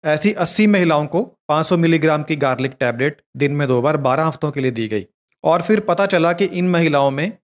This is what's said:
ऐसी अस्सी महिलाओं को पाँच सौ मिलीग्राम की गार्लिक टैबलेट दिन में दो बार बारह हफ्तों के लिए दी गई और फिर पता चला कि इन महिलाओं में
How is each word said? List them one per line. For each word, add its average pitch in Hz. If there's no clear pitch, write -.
ऐसी 156
अस्सी 208
महिलाओं 165
को 170
पाँच 156
सौ 180
मिलीग्राम 160
की 156
गार्लिक 131
टैबलेट 127
दिन 139
में 143
दो 123
बार 151
बारह 135
हफ्तों 151
के 139
लिए 131
दी 113
गई 104
और 170
फिर 214
पता 196
चला 175
कि 175
इन 180
महिलाओं 156
में 147